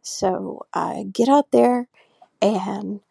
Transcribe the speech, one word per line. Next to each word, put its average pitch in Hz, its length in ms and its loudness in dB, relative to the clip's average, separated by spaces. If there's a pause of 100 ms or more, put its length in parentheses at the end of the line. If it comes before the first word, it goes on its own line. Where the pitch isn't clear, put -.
So, 185 720 -6
uh, - 380 -4
get 233 160 2
out 285 240 4
there 247 360 4 (540)
and 202 580 -2 (100)